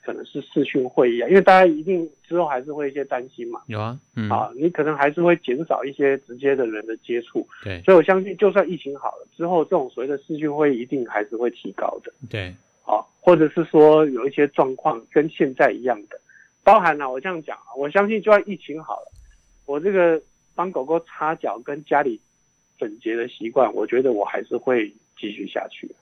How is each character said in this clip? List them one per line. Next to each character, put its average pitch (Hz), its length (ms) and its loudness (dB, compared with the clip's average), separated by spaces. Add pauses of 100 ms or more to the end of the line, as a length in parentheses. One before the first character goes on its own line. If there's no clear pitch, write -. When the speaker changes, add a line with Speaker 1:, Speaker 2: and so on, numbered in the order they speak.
Speaker 1:
可 117 100 -10
能 113 120 -14
是 - 160 -12
视 - 220 -4
讯 131 240 -2
会 123 280 2
议 120 60 -4
啊， - 60 -4
因 180 80 4
为 190 60 8
大 185 160 8
家 185 80 8
一 156 160 2
定 165 280 -4 (180)
之 170 100 -4
后 175 80 2
还 135 180 -4
是 147 100 -14
会 147 160 -4
一 135 40 -12
些 139 120 -6
担 127 240 -8
心 117 200 -14
嘛。 113 180 -12
Speaker 2:
有 107 120 -8
啊， 117 200 -8 (160)
嗯。 110 140 -6
Speaker 1:
啊， 110 260 -2
你 151 140 -2
可 156 140 -4
能 151 120 -2
还 143 160 0
是 170 100 -4
会 175 160 4
减 - 280 -4
少 - 180 -2
一 139 80 -8
些 139 280 0
直 123 180 -18
接 139 180 0
的 127 100 -2
人 107 200 -8
的 113 120 -8
接 120 240 -6
触。 - 260 -8 (160)
Speaker 2:
对。 92 200 -10
Speaker 1:
所 190 100 6
以 180 40 10
我 160 40 8
相 190 220 2
信， 196 140 -8
就 202 140 4
算 185 180 2
疫 180 80 -6
情 139 200 -10
好 - 200 -6
了， - 180 -20
之 165 100 -6
后 175 200 0
这 - 60 -6
种 143 180 0
所 120 140 -8
谓 135 40 -6
的 143 120 -4
视 156 180 -10
讯 147 160 -4
会 147 220 2
议 113 60 -6
一 123 40 -6
定 131 220 -4
还 107 180 -4
是 113 100 -12
会 120 160 -2
提 - 220 -14
高 - 300 -6
的。 - 100 -18 (160)
Speaker 2:
对。 95 260 -8 (300)
Speaker 1:
啊， 107 140 0 (200)
或 180 160 6
者 156 140 4
是 170 160 -2
说 156 420 8
有 127 200 -4
一 139 40 -2
些 147 180 0
状 131 260 0
况 117 260 -4 (100)
跟 156 180 2
现 139 260 -2
在 135 160 4
一 110 120 -8
样 123 140 -2 (120)
的， - 100 -18 (440)
包 202 180 8
含 160 160 2
了， 143 120 -6
我 131 100 -8
这 190 100 -8
样 170 140 -8
讲 113 140 -12
啊， - 200 -20
我 143 120 -4
相 202 200 2
信 220 120 -2
就 208 80 -2
算 208 160 6
疫 190 120 -8
情 151 260 -14
好 - 120 -10
了， - 160 -18 (540)
我 143 140 -4
这 180 100 -2
个 170 320 2 (320)
帮 180 160 -4
狗 156 140 -6
狗 160 180 -2
擦 160 340 -6
脚 113 240 -6
跟 143 260 -12
家 147 160 0
里 123 180 -4 (580)
整 113 220 -10
洁 113 160 -4
的 117 140 -4
习 113 200 -12
惯， 117 240 0
我 104 140 -4
觉 123 140 0
得 131 100 2
我 101 140 -2
还 101 180 -8
是 120 140 -8
会 117 360 -2 (240)
继 107 140 -10
续 98 160 -12
下 98 220 -10
去。 - 200 -18 (120)